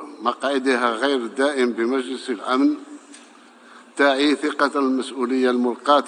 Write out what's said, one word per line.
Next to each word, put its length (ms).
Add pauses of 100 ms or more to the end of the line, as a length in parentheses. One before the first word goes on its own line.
(220)
مقعدها 680
غير 260
الدائم 560
بمجلس 580
الأمن 460 (1200)
تعي 380
ثقة 440
المسؤولية 720
الملقاة 580